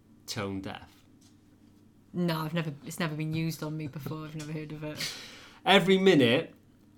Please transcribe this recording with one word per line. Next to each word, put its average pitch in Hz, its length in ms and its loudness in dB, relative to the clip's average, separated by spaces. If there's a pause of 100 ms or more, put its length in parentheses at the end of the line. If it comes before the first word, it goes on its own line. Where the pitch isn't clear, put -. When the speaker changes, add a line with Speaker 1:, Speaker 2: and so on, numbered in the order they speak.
(260)
Speaker 1:
tone 98 340 -6
deaf? - 280 -14 (1200)
Speaker 2:
No, 170 280 -2
I've 156 140 -6
never, 156 180 -4 (140)
it's - 140 -12
never 160 160 -2
been 156 180 -4
used 160 280 -4
on 156 140 -8
me 156 120 -8
before. 156 360 -10
I've 156 120 -14
never 151 160 -10
heard 156 200 -8
of 156 120 -12
it. 151 140 -10 (680)
Speaker 1:
Every 190 320 6
minute, 160 560 6 (440)